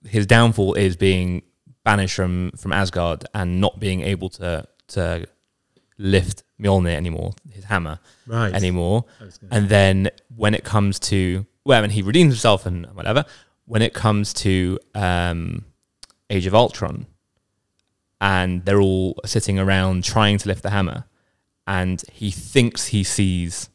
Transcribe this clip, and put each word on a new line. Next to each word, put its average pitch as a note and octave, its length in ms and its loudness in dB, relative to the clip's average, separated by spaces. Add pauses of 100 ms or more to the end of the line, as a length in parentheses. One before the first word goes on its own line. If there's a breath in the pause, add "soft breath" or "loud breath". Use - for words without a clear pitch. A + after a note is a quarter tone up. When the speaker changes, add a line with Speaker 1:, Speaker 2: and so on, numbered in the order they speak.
Speaker 1:
his G#2 200 0
downfall A2 480 4
is F#2+ 240 2
being F2+ 460 0 (400)
banished G2+ 320 2
from, F2+ 420 -2
from F#2+ 160 -8
Asgard F2 500 -2 (100)
and F2+ 280 -2
not - 180 -2
being F#2+ 220 -4
able F#2 280 -4
to, F2 360 -8 (240)
to E2+ 360 -4 (720)
lift G2 460 0 (160)
Mjolnir F#2+ 360 2
anymore, E2+ 380 -6 (160)
his G2 160 -20
hammer F2 340 -4 (280 soft breath)
Speaker 2:
Right. A2+ 260 -2
Speaker 1:
anymore. F2+ 520 0 (160 soft breath)
Speaker 2:
I G#2+ 40 -20
was F#2+ 120 -20
gonna G2+ 180 -10
Speaker 1:
And G2+ 140 2
then F#2+ 400 4 (260)
when G#2+ 180 0
it - 100 -4
comes G2+ 360 0 (120)
to, F#2+ 340 -2 (200)
well, A#2+ 180 4
and G#2 100 -2
he G#2+ 80 0
redeems C3+ 320 4
himself G#2+ 320 2
and F2 280 -6
whatever. G#2+ 300 -2 (420 loud breath)
When A2 160 0
it - 120 0
comes G#2 420 0
to, F#2 440 0 (160)
um, F2 680 -2 (680)
Age F#2 160 -2
of F#2+ 100 -2
Ultron, - 500 0 (1120)
and F#2 460 0
they're G2+ 160 4
all F#2+ 340 0 (100)
sitting G2+ 340 -2
around F#2+ 440 0
trying G#2 360 2
to - 100 -6
lift F#2 140 -4
the G2 80 -4
hammer, G2+ 340 -4 (640)
and F#2 340 -4 (100)
he G#2 200 -6
thinks - 560 0
he G2+ 160 0
sees F2+ 720 -2